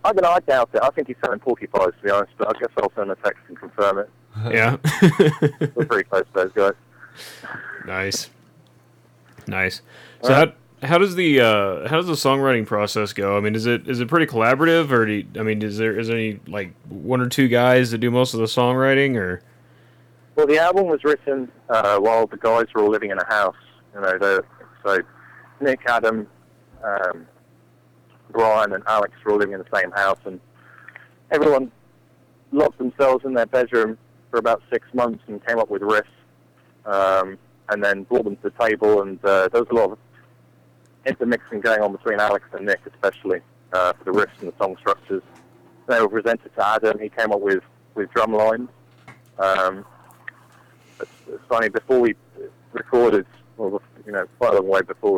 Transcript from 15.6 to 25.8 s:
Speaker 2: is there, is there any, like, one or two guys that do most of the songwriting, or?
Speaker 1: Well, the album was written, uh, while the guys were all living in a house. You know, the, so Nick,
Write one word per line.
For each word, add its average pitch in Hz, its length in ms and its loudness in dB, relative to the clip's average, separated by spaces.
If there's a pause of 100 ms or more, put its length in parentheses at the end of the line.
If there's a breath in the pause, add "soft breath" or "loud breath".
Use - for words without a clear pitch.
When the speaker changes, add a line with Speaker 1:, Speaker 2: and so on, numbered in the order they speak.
Speaker 2:
is 104 160 -6
there, 110 200 -2
is 113 100 -4
there 117 100 -2
any, 110 300 -6
like, 92 260 -10 (160)
one 101 320 -4
or 123 80 -2
two 131 180 2
guys 123 440 4
that 113 80 -4
do 120 120 0
most 127 220 0
of 113 60 -4
the 113 60 0
songwriting, 131 720 0
or? 92 240 -6 (920 soft breath)
Speaker 1:
Well, 151 120 4
the 151 120 4
album 185 280 4
was 156 160 0
written, 135 460 -2 (200)
uh, 104 300 2
while 113 280 4
the 104 100 -14
guys 113 280 2 (100)
were 110 80 2
all 104 60 4
living 107 200 -2
in 98 80 -6
a 95 80 -4
house. 104 300 0 (400)
You 101 60 -14
know, 92 180 0
the, 98 240 2 (400)
so 98 160 2 (640 loud breath)
Nick, 135 260 0